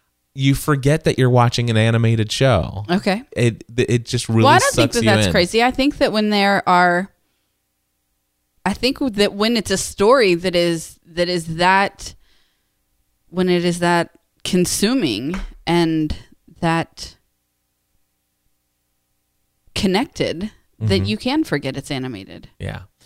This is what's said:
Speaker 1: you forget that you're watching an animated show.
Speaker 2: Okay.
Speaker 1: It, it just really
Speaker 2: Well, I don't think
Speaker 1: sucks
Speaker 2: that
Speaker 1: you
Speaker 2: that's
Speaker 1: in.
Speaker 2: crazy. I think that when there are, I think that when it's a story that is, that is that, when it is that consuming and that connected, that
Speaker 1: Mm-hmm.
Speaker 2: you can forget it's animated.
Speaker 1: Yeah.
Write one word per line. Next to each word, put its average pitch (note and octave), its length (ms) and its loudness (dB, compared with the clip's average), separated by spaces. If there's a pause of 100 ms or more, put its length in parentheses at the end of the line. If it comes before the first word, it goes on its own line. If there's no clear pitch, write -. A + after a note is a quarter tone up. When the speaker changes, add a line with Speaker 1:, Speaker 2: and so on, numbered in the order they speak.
(400)
Speaker 1:
you C3+ 140 4
forget C#3+ 520 0
that D#3 120 0
you're B2+ 140 4
watching A#2+ 400 2
an A2 60 2
animated A2+ 540 2
show. G2+ 600 0
Speaker 2:
Okay. G3+ 400 0
Speaker 1:
It, A2+ 320 -2 (120)
it A#2+ 300 0
just - 240 -6
really A2+ 140 4
Speaker 2:
Well, C#4+ 100 6
I F4+ 60 6
don't C5+ 160 0
think - 180 2
Speaker 1:
sucks - 40 -2
Speaker 2:
that A#3 60 0
Speaker 1:
you A3 60 2
Speaker 2:
that's G#3 180 4
Speaker 1:
in. F3 40 2
Speaker 2:
crazy. F#3 320 2
I B3+ 80 2
think C#4 260 -2
that C4+ 140 2
when G#3+ 180 0
there G3+ 400 2
are, F3+ 420 2 (1500)
I G3 100 -2
think B3 260 -4 (160)
that G3+ 180 0
when A3 240 0
it's G3 140 -4
a F#3+ 60 -2
story G#3 580 2
that F3+ 200 -2
is, E3+ 520 -2
that E3+ 200 -2
is E3 300 -4
that, F#3+ 560 0 (1160)
when F#3 200 0
it F3 160 2
is F3 140 -2
that F3 320 0 (320)
consuming F3 920 -2 (300)
and D#3+ 500 0 (440)
that - 560 -4 (2500)
connected, F#3 760 -4 (280)
that G#2+ 220 0
Speaker 1:
Mm-hmm. F#2+ 40 -4
Speaker 2:
you G#2 120 -4
can C#4+ 260 -2
forget C#3 320 -6
it's C#3 140 -10
animated. B2+ 600 -10 (100)
Speaker 1:
Yeah. G2+ 220 -10 (240)